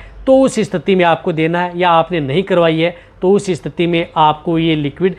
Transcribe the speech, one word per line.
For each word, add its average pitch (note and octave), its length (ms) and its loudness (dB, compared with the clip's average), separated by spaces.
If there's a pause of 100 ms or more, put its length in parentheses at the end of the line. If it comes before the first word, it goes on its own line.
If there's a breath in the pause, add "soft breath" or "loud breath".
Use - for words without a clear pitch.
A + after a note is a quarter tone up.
(280 loud breath)
तो C4 100 6
उस C4 220 2
स्थिति F#3+ 360 -2
में F#3 100 4
आपको F3 280 0
देना D#3+ 280 -2
है, F3 180 -6
या F3+ 100 2
आपने E3 300 2
नहीं C#3+ 240 -2
करवाई E3+ 360 0
है E3+ 160 -2 (260 loud breath)
तो F#3 100 2
उस G3+ 200 0
स्थिति E3 360 -4
में E3+ 180 0 (120)
आपको D#3 420 0
ये E3 160 0
लिक्विड D#3 440 -2